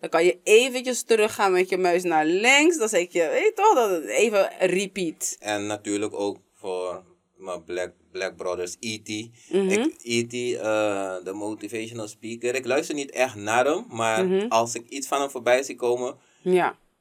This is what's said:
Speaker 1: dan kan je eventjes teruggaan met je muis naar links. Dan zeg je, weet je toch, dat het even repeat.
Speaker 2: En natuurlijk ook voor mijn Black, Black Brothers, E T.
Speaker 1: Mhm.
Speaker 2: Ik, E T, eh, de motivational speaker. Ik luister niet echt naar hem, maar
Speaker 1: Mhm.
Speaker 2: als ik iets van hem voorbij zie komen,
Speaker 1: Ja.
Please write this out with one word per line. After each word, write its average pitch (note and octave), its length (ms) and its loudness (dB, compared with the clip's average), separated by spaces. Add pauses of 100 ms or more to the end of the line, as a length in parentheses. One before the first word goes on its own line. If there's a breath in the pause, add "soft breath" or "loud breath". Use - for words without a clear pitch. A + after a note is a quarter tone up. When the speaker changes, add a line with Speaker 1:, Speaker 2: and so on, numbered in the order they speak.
Speaker 1:
dan E3 100 -8
kan E3 140 4
je F3+ 180 4
eventjes B3 600 2
teruggaan G#3+ 500 2
met F3+ 160 2
je F#3+ 100 -2
muis F3+ 240 2
naar E3 220 2
links. B3+ 540 4
Dan G#3+ 100 0
zeg G3 240 0
je, E3+ 160 2
weet C4+ 160 0
je A4 100 4
toch, G#4 200 4
dat A#3 160 4
het E3 140 -2
even G3 440 2 (100)
repeat. F#3 840 -2
Speaker 2:
En G#2 260 -4
natuurlijk G#2 480 -4
ook G2+ 240 -4 (160)
voor F#2 480 -8 (340)
mijn F2+ 280 -10
Black, F2+ 280 -6 (200)
Black F#2 240 -6
Brothers, F2+ 440 -6
E A2 180 -8
T. G#2 100 -18 (440 soft breath)
Speaker 1:
Mhm. F#3+ 160 2
Speaker 2:
Ik, A3+ 340 0
E A#2 240 0
T, A#2+ 60 -14 (280)
eh, G2 640 -2
de F#2 80 -8
motivational G#2+ 760 -10
speaker. A#2 460 -6
Ik C3 120 -4
luister D3+ 280 0
niet C#3 160 -6
echt B2 240 0
naar G#2+ 300 2
hem, E3 240 0
maar A2+ 380 0
Speaker 1:
Mhm. F#3+ 220 0
Speaker 2:
als A#2 260 2
ik A#2 140 -12
iets C3+ 200 -10
van C#3+ 120 0
hem C#3 100 -2
voorbij B2 320 2
zie B2 140 -10
komen, B2 400 -2 (260 soft breath)
Speaker 1:
Ja. F3+ 340 2 (240)